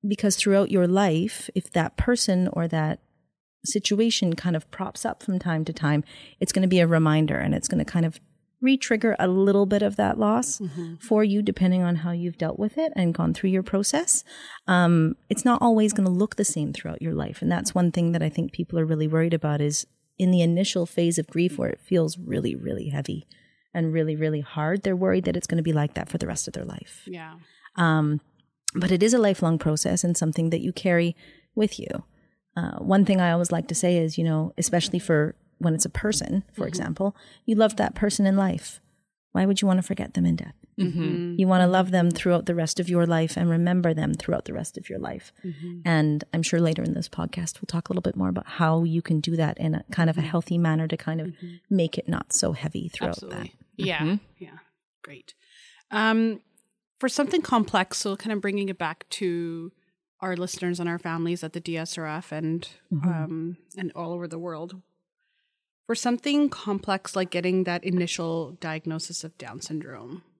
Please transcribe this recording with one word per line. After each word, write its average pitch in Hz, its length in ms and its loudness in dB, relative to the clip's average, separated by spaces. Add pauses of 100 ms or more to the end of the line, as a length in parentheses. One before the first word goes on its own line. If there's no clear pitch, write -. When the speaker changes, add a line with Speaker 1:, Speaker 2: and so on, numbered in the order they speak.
Speaker 1:
because 202 300 0
throughout 196 340 4
your 180 160 4
life, 180 680 2
if - 180 -2
that 165 240 0
person 190 520 2
or 170 200 -2
that 156 320 -2 (640)
situation 208 680 2
kind 175 220 -2
of - 140 -8
props - 360 -10
up - 160 -6
from 185 160 -2
time 160 260 -2
to 160 80 -4
time, 151 320 2 (340)
it's - 140 -2
gonna 190 160 4
be 180 120 6
a 165 60 6
reminder 156 520 4
and 147 160 0
it's - 140 -2
gonna 165 160 0
kind 170 200 0
of 160 160 -4 (420)
re-trigger 240 560 2
a - 80 2
little 196 380 4
bit 202 160 2
of 202 160 0
that 202 220 2
loss 220 400 0
Speaker 2:
Mm-hmm. 170 380 -8
Speaker 1:
for 214 280 2
you, 202 160 2
depending 185 420 2
on 175 140 2
how 165 140 -4
you've 170 260 -4
dealt - 220 -4
with 208 180 -2
it 311 180 0
and 175 200 2
gone 165 180 2
through 190 180 0
your 185 120 2
process. 277 600 0 (440)
Um, 170 500 4 (140)
it's 214 160 -2
not 240 160 4
always 220 320 4
gonna 190 160 4
look 185 260 0
the 202 80 0
same 147 300 -2
throughout - 260 -8
your 165 140 -4
life. - 260 -4
And - 100 0
that's - 240 -2
one 175 160 4
thing 170 220 2
that 165 100 0
I 156 60 0
think - 240 -4
people 170 260 -4
are 160 60 2
really 156 240 0
worried 165 260 2
about 147 280 0
is 147 240 -2 (320)
in 185 120 4
the 175 120 6
initial 170 420 2
phase 170 340 0
of 160 100 -2
grief 170 280 0
where - 140 -2
it - 100 -8
feels 165 380 0
really, - 360 -4
really - 360 -6
heavy 143 360 -6 (460)
and 165 220 0
really, 160 220 0
really 156 260 0
hard, 156 400 -2
they're 190 140 0
worried 185 280 2
that 180 120 0
it's 180 100 -6
gonna 170 160 0
be 160 100 0
like 147 220 0
that - 160 -8
for 170 80 -4
the 160 80 -2
rest - 200 -6
of - 80 -10
their - 100 -8
life. - 420 -14
Speaker 2:
Yeah. 165 300 -16 (400)
Speaker 1:
Um, 156 440 4 (540)
but 185 180 0
it 180 100 4
is 226 120 4
a 247 40 4
lifelong 185 400 2
process 156 460 -2
and 175 120 0
something 165 340 0
that 165 100 0
you 180 120 -4
carry 170 440 2 (380)
with 214 260 0
you. - 240 -8 (500)
Uh, 170 240 -6
one 190 280 4
thing 190 140 4
I 175 120 4
always 175 180 2
like 165 180 -2
to 170 60 -4
say 175 220 2
is, 165 220 0
you 165 60 2
know, 160 340 2
especially 170 400 0
for 156 360 2 (240)
when 165 160 2
it's 156 120 0
a 151 40 -6
person, - 600 -2
for - 100 -6
Speaker 2:
Mm-hmm. - 60 -2
Speaker 1:
example, 180 480 -4 (300)
you 226 80 2
loved 214 240 4
that 208 160 0
person 208 320 2
in 190 100 4
life. 185 440 -2 (520)
Why 190 140 2
would 196 160 2
you 196 60 4
wanna 185 140 4
forget - 320 -6
them 180 120 2
in 165 100 4
death? - 180 -10 (240)
Speaker 3:
Mm-hmm. 180 240 0
Speaker 2:
Mm-hmm. 175 360 -2
Speaker 1:
You 190 100 4
wanna 185 180 6
love 185 240 4
them 175 200 4
throughout 170 360 2
the 175 80 0
rest 165 260 -2
of 175 80 -2
your 175 180 4
life 165 300 0
and 175 140 2
remember 170 420 2
them 156 220 0
throughout - 320 -4
the - 80 -8
rest - 240 -8
of 185 100 -16
your - 100 -8
life. - 340 -10 (120)
Speaker 2:
Mm-hmm. 175 400 -12
Speaker 1:
And 151 480 2
I'm 165 100 -2
sure 170 180 0
later 165 220 0
in 165 120 -4
this 170 140 -6
podcast, 165 520 -8
we'll 185 60 -10
talk - 220 -6
a - 40 -4
little 180 100 -2
bit - 140 -4
more 185 120 0
about 185 180 -4
how 165 380 0
you 165 180 0
can 156 180 0
do 165 160 -4
that 160 220 0
in 156 160 -2
a - 160 -6
kind 165 180 2
of 160 80 0
a 175 40 -2
Speaker 2:
Mm-hmm. 160 100 -4
Speaker 1:
healthy 170 280 -2
manner 160 300 2
to 160 80 -2
kind 160 240 -6
of 160 80 -8
Speaker 2:
Mm-hmm. 175 260 -14 (140)
Speaker 1:
make 180 300 0
it - 100 -6
not - 240 -4
so - 200 0
heavy 156 360 -6
throughout - 220 -6 (120)
Speaker 2:
Absolutely. - 300 -12 (240)
Speaker 1:
that. - 100 -4
Speaker 2:
Yeah. 165 120 -2
Speaker 3:
Mm-hmm. 156 160 0 (240)
Speaker 2:
Yeah. 165 200 -20 (460)
Great. - 300 -20 (560)
Um, 220 500 2 (580)
for 262 100 -2
something 294 340 0
complex, 202 560 0
so 196 180 -4
kind 220 160 -8
of 202 80 -4
bringing 196 300 -2
it 185 80 -8
back 160 320 -8
to 170 640 -6 (480)
our 185 160 -4
listeners 175 440 -4
and 170 80 -2
our 170 100 -4
families 170 460 -4
at 160 100 -10
the 170 60 -8
D 165 180 -6
S 160 200 -8
R 160 80 -6
F 156 260 -8
and, 160 340 -4 (260)
Speaker 1:
Mm-hmm. 156 160 0
Speaker 2:
um, 160 480 -6 (200)
and 185 180 -8
all 170 180 -8
over 175 160 -8
the 165 100 -12
world, 175 420 -12 (1040)
for 233 80 -2
something 285 560 0
complex 196 680 -6
like 185 140 -2
getting 180 340 0
that 175 200 -4
initial 165 760 -4
diagnosis 160 640 -8
of 160 140 -18
Down 120 240 -16
syndrome 139 600 -12 (180)